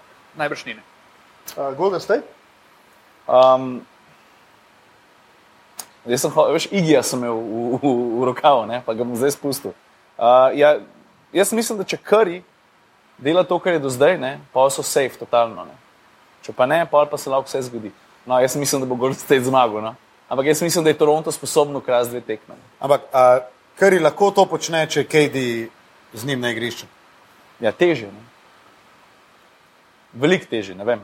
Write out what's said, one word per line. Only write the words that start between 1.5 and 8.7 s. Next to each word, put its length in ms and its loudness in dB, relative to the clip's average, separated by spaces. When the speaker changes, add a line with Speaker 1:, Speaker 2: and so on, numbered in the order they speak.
Speaker 2:
Golden 280 -2
State? 240 -2
Speaker 3:
Ehm, 500 4
jaz 180 -2
sem 100 -2
ho-, 180 2
veš, 180 -2
Iggyja 360 2
sem 160 -4
imel 160 -4
v, 80 -6
v, 120 -2
v 120 0
rokavu, 400 2
ne, 160 -6